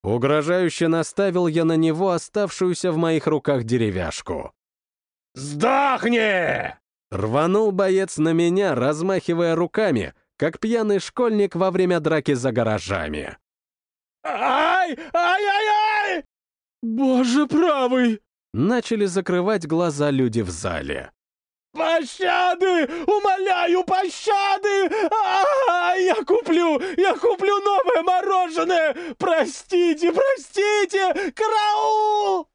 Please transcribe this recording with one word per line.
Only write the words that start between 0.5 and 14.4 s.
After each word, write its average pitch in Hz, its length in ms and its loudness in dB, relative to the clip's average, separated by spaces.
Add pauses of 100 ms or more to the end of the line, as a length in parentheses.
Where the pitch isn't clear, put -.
наставил 175 600 0
я 165 180 0
на 160 100 2
него 165 360 2
оставшуюся 180 800 -2
в 156 60 -2
моих 165 300 0
руках 143 360 0
деревяшку. 95 880 -4 (800)
"Сдохни!" 202 1400 0 (360)
Рванул 160 600 2
боец 190 460 0
на 160 160 2
меня, 170 420 2
размахивая 165 800 0
руками, 160 580 0 (240)
как 156 220 -4
пьяный 220 400 0
школьник 214 560 0
во 185 160 2
время 180 280 2
драки 151 340 0
за 127 180 0
гаражами. 92 840 -4 (840)
"Ай! 302 760 0 (160)